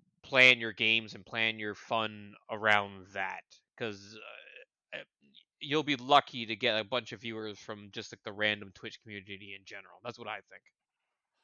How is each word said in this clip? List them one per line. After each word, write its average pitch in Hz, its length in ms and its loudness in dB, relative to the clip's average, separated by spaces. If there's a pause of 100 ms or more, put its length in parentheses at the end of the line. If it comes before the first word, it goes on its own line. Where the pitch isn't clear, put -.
(240)
plan 127 360 8
your 113 140 -4
games 110 400 0
and 98 120 -16
plan 113 340 -2
your 107 160 -4
fun 107 580 -4 (160)
around 101 640 2
that, 95 300 -6 (340)
'cause, 104 400 -10 (760)
uh, 139 100 -10 (560)
you'll 151 240 0
be 147 140 0
lucky 127 500 4
to 110 80 -2
get 110 240 2
a 110 40 -2
bunch 113 280 -4
of 107 100 -14
viewers 110 380 -8
from 104 320 -14
just, - 200 -12
like, 113 120 -20
the 107 100 -10
random 104 380 0
Twitch - 320 -14
community 101 500 -14
in 98 120 -18
general. 92 380 -18
That's 120 140 -12
what 117 100 -12
I 104 140 -10
think. - 220 -20 (800)